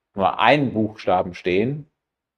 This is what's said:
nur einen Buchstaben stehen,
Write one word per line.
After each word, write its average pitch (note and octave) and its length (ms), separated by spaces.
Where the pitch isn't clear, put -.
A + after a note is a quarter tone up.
nur F#2+ 260
einen B2+ 340
Buchstaben G2 600
stehen, A#2 560